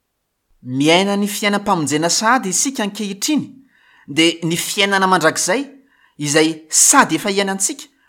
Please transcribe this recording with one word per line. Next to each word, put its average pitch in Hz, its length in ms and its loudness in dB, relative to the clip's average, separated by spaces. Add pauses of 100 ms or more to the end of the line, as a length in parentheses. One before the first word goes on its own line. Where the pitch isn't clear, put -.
(640)
Miaina 160 540 2
ny 202 100 0
fiainam-pamonjena 190 840 0
sahady 220 420 0
isika 269 320 -2
ankehitriny, 202 640 -4 (580)
dia 160 380 2
ny 165 120 -2
fiainana 196 540 0
mandrakizay, 180 540 0 (540)
izay 156 520 0
sady - 460 4
efa 202 160 -4
iainantsika, 196 560 -4 (200)